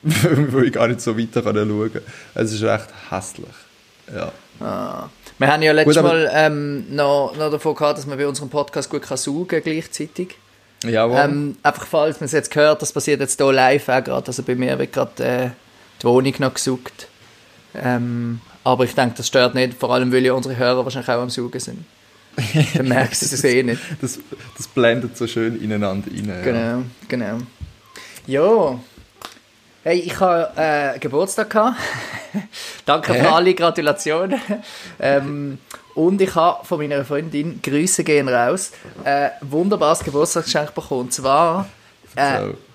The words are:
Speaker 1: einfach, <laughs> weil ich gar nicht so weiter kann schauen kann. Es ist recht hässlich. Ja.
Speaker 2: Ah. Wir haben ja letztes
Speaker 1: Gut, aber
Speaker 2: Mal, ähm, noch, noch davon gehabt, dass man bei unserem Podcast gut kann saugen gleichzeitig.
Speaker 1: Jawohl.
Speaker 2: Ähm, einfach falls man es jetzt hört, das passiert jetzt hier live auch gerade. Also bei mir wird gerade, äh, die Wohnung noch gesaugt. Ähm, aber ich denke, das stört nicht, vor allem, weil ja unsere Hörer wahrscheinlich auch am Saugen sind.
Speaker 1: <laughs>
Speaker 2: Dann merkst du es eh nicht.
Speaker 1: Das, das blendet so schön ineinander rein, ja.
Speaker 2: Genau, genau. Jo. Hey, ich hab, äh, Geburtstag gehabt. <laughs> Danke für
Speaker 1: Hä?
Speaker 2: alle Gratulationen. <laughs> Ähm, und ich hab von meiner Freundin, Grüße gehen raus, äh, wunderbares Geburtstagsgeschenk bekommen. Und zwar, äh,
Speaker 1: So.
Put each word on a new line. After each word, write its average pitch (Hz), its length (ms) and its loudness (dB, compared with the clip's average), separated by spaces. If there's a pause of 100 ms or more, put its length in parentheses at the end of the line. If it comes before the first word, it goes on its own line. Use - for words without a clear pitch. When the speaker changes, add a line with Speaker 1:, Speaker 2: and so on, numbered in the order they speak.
Speaker 1:
einfach, 151 480 2
<laughs> - 0 -
weil 127 140 4
ich 127 60 0
gar 117 160 2
nicht 120 120 -2
so 113 160 -2
weiter 113 260 -2
kann 104 140 0
schauen 107 380 0
kann. - 80 -8 (320)
Es 110 180 -2
ist 107 100 -4
recht 107 260 0 (200)
hässlich. - 380 -10 (680)
Ja. 85 180 -8 (320)
Speaker 2:
Ah. 101 440 -8 (300)
Wir 135 120 2
haben 151 120 2
ja 156 100 6
letztes 156 240 6
Speaker 1:
Gut, 160 80 6
aber 170 100 4
Speaker 2:
Mal, 160 200 2
ähm, 147 600 0
noch, 143 420 2
noch 156 140 -2
davon 151 240 -2
gehabt, 151 240 0
dass 139 80 -10
man 139 120 -6
bei 143 100 0
unserem 139 220 -6
Podcast 143 400 -4
gut 143 120 -4
kann 131 140 -6
saugen 156 460 -2
gleichzeitig. 160 760 -6 (480)
Speaker 1:
Jawohl. 117 340 2
Speaker 2:
Ähm, 143 440 0
einfach - 240 0
falls 156 340 0
man 151 60 -6
es 123 60 -6
jetzt 147 240 -2
hört, 151 260 4
das 147 100 -6
passiert 135 280 0
jetzt 135 200 -2
hier 135 120 4
live 135 360 4
auch 131 140 2
gerade. 127 240 -4
Also 131 160 -6
bei 127 140 -2
mir 127 240 0
wird 135 120 -4
gerade, 127 320 -4
äh, 123 260 -2 (500)
die - 60 -12
Wohnung 127 320 4
noch 131 160 0
gesaugt. - 520 -6 (680)
Ähm, 120 680 -2 (240)
aber 127 200 4
ich 120 100 -4
denke, 123 220 0
das 123 100 -8
stört 123 280 2
nicht, 127 200 0
vor 123 180 -2
allem, 127 200 2
weil 127 120 4
ja 127 100 4
unsere 127 220 -4
Hörer 123 280 2
wahrscheinlich 127 260 -6
auch 123 120 0
am 127 80 -6
Saugen 120 300 -6
sind. 123 240 -12 (520)
Speaker 1:
<laughs> 147 380 0
Speaker 2:
Dann 139 140 0
merkst 123 340 0
du - 120 -2
es 117 100 -2
eh 131 180 4
nicht. 120 180 -2 (200)
Speaker 1:
Das, - 180 -6 (380)
das - 120 -12
blendet 120 480 2
so 117 100 -4
schön 113 360 -2
ineinander 101 480 -2
rein, 101 180 -8
ja. 92 140 -6
Speaker 2:
Genau, 117 400 -2 (260)
genau. 117 300 -4 (880)
Jo. 147 540 2 (1040)
Hey, 170 140 2
ich 175 220 -4
hab, 170 380 2
äh, 147 400 0
Geburtstag 147 520 -2
gehabt. 220 260 2 (560)
<laughs> - 540 -10
Danke 156 280 2
für 123 60 4
Speaker 1:
Hä? 147 60 6
Speaker 2:
alle 175 280 6
Gratulationen. 165 920 0
<laughs> 185 40 -10 (500)
Ähm, 139 580 0 (360)
und 185 280 2
ich 190 120 0
hab 170 320 2
von 170 120 -2
meiner 143 260 -2
Freundin, 147 560 -4
Grüße 156 440 0
gehen 147 240 4
raus, 127 420 2 (340)
äh, 139 240 2 (140)
wunderbares 160 640 2
Geburtstagsgeschenk 151 680 0
bekommen. 139 280 -4
Und 127 100 -6
zwar, 165 560 2 (480)
äh, 139 240 2
Speaker 1:
So. 101 140 -6 (200)